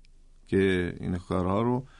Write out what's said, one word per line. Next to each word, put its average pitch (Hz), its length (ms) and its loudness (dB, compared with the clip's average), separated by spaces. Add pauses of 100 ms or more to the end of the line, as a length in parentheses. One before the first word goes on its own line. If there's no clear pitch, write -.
(480)
که 92 520 2
این 90 180 -4
کارها 92 440 -2
رو 123 240 0 (140)